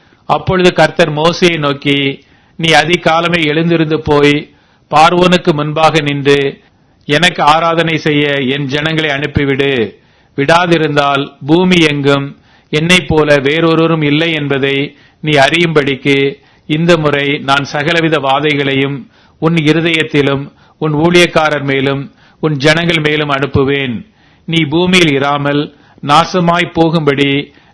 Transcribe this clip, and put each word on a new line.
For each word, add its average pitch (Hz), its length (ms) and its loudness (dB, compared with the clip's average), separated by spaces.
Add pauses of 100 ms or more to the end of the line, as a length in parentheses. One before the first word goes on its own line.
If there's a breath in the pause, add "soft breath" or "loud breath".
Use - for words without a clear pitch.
(260 soft breath)
அப்பொழுது 180 480 0
கர்த்தர் 156 380 0
மோசேயை 165 460 0
நோக்கி, 139 640 -2 (340 soft breath)
"நீ 160 140 -2
அதிகாலமே 165 720 0
எழுந்திருந்து 156 560 0
போய் 147 520 2 (420 soft breath)
பார்வோனுக்கு 175 580 4
முன்பாக 151 480 0
நின்று, 143 600 0 (440 soft breath)
'எனக்கு 160 380 0
ஆராதனை 160 540 2
செய்ய 147 360 0
என் 139 320 -4
ஜனங்களை 156 440 -2
அனுப்பிவிடு. 139 840 -2 (400 soft breath)
விடாதிருந்தால் 147 1080 0
பூமி 180 320 2
எங்கும் 143 600 0 (320 soft breath)
என்னைப் 170 380 0
போல 151 280 2
வேறொருவரும் 160 640 0
இல்லை 151 320 0
என்பதை 139 640 -4 (240 soft breath)
நீ 151 160 0
அறியும்படிக்கு 139 1000 0 (280 soft breath)
இந்த 165 300 2
முறை 143 400 0
நான் 139 260 -2
சகலவித 160 560 -2
வாதைகளையும் 139 880 -2 (320 soft breath)
உன் 160 140 0
இருதயத்திலும் 151 960 0 (260 soft breath)
உன் 156 160 -4
ஊழியக்காரர் 160 680 2
மேலும் 139 500 -4 (260 soft breath)
உன் 156 160 -2
ஜனங்கள் 160 460 0
மேலும் 151 280 -2
அனுப்புவேன். 135 760 -2 (400 soft breath)
நீ 165 240 0
பூமியில் 170 520 2
இராமல் 143 540 -2 (260 soft breath)
நாசமாய் 170 720 0
போகும்படி 143 800 0 (200 soft breath)